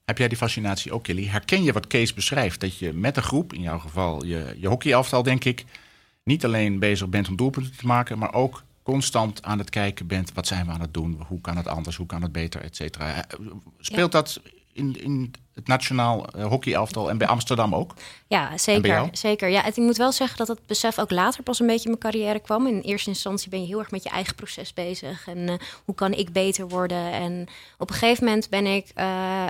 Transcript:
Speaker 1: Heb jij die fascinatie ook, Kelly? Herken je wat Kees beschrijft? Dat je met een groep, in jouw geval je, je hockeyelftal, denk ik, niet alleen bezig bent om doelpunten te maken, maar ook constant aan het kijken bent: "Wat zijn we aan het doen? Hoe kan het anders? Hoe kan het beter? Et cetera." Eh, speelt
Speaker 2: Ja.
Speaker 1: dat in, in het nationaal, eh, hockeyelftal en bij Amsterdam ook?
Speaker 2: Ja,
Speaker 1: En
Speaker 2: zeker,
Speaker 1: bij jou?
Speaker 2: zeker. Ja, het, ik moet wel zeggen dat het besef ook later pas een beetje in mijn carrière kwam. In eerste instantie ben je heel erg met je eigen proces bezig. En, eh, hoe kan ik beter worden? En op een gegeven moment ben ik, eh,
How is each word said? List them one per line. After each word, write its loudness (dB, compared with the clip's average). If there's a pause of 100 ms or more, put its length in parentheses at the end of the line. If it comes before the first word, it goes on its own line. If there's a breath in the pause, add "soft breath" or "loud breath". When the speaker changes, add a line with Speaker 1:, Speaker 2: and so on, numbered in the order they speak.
Speaker 1:
Heb -2
jij 4
die 0
fascinatie -2
ook, -4
Kelly? -2
Herken 2
je 6
wat -2
Kees 2
beschrijft? 0
Dat -4
je -4
met 0
een 2
groep, 0
in -6
jouw -4
geval -2
je, -4
je -2
hockeyelftal, 4
denk 2
ik, 0 (580 loud breath)
niet 2
alleen 2
bezig 2
bent 2
om -2
doelpunten -2
te -10
maken, 2
maar -2
ook 0 (200)
constant 0
aan -2
het -6
kijken -2
bent: -2
"Wat -4
zijn 0
we -4
aan -4
het -6
doen? -2
Hoe -6
kan -4
het -2
anders? -4
Hoe -6
kan -6
het -2
beter? -6
Et -12
cetera." -6
Eh, -8 (420)
speelt 0
Speaker 2:
Ja. 6
Speaker 1:
dat -2 (320)
in, -4
in -2 (200)
het -10
nationaal, 2
eh, -6
hockeyelftal 0
en 0
bij 4
Amsterdam 2
ook? -2 (340 loud breath)
Speaker 2:
Ja, 2
Speaker 1:
En -6
Speaker 2:
zeker, 4
Speaker 1:
bij 6
jou? 4
Speaker 2:
zeker. 0
Ja, 4
het, -2
ik 4
moet 4
wel 4
zeggen -2
dat -2
het -6
besef 0
ook -2
later 2
pas -2
een 4
beetje 2
in 0
mijn -2
carrière 0
kwam. 0
In 2
eerste -2
instantie -4
ben -4
je -6
heel -4
erg -8
met -6
je -10
eigen -4
proces -12
bezig. -8
En, -4
eh, 0 (300 loud breath)
hoe -4
kan 2
ik -2
beter 0
worden? -2
En -2 (300 loud breath)
op -6
een -4
gegeven 4
moment 4
ben 2
ik, 0
eh, 0